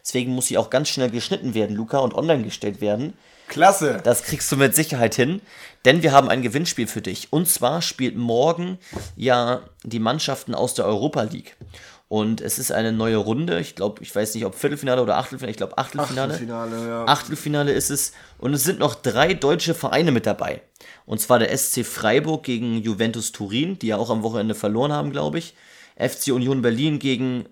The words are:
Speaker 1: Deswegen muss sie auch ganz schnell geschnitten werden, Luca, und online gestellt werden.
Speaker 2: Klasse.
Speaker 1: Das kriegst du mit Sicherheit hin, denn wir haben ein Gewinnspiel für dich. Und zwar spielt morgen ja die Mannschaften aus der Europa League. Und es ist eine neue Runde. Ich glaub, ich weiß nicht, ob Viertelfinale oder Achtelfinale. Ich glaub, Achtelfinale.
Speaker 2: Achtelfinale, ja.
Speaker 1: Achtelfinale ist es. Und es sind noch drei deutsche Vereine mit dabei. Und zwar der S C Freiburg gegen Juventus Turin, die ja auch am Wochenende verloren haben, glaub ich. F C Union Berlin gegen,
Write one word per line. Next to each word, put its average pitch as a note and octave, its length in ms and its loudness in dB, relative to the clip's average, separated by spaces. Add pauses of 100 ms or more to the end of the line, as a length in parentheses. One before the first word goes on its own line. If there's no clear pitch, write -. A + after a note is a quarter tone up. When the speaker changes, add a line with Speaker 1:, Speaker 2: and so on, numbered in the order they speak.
Speaker 1:
Deswegen B2+ 320 -2
muss B2+ 140 0
sie G2+ 100 0
auch - 120 2
ganz C#3 200 0
schnell B2+ 200 0
geschnitten A#2+ 440 -4
werden, G#2 220 0
Luca, A2+ 240 0
und B2 140 2
online C#3+ 300 2
gestellt G#2 380 -6
werden. G#2+ 320 -2 (340)
Speaker 2:
Klasse. D#3 560 4
Speaker 1:
Das A#2 200 4
kriegst - 280 -4
du C#3 60 2
mit C#3 180 6
Sicherheit B2 400 2
hin, D3+ 260 2 (440)
denn D#3 180 8
wir D#3 80 4
haben C3+ 180 8
ein B2 120 2
Gewinnspiel B2 460 -2
für - 140 -6
dich. - 300 -8
Und E3 160 2
zwar D3+ 340 0
spielt - 360 -2
morgen D#3+ 600 0 (380)
ja B2 480 2 (200)
die A2+ 160 -4
Mannschaften B2+ 540 -2
aus - 200 0
der G#2+ 120 0
Europa A2 380 0
League. - 320 -10 (520)
Und G#2+ 340 0
es - 180 -4
ist - 140 -4
eine A2 180 0
neue A2 240 0
Runde. C3+ 460 0
Ich - 120 -10
glaub, G#2 280 -4
ich - 120 -16
weiß G#2+ 220 -2
nicht, A2+ 80 -4
ob G2 120 -4
Viertelfinale C#3 460 0
oder G#2+ 140 2
Achtelfinale. B2+ 360 -4
Ich G#2+ 60 -12
glaub, - 200 -6
Achtelfinale. C3+ 560 -4
Speaker 2:
Achtelfinale, A#2 540 -8
ja. A#2 180 -6
Speaker 1:
Achtelfinale D3 680 0
ist C#3+ 180 0
es. C#3+ 220 -4 (260)
Und C3+ 160 -2
es C3 120 0
sind F#3 140 0
noch - 160 2
drei C3 380 2
deutsche D#3+ 400 2
Vereine D#3 380 2
mit A#2 140 2
dabei. - 360 -2 (440)
Und - 160 -4
zwar B2 180 4
der A2 140 2
S - 180 0
C A#2+ 140 0
Freiburg D3+ 580 0
gegen A#2 380 -2
Juventus A2+ 500 -2
Turin, C3 480 -4
die - 80 -4
ja G#2+ 100 0
auch A2+ 120 -2
am A2+ 140 0
Wochenende A2 320 -2
verloren A2+ 360 0
haben, D3 200 -4
glaub D3+ 240 -4
ich. E3+ 200 -8 (400)
F - 240 -4
C C3+ 140 0
Union B2+ 280 0
Berlin C3 380 2
gegen, B2+ 520 -2